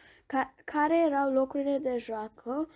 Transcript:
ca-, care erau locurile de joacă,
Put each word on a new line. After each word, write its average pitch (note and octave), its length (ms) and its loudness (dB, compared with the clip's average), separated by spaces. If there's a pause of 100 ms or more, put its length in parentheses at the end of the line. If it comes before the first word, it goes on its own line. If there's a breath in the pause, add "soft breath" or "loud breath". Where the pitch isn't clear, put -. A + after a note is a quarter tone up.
(260 soft breath)
ca-, - 280 -2 (100)
care D4+ 340 2
erau C#4 340 2
locurile C#4 460 0
de B3+ 200 -2
joacă, A#3 800 -6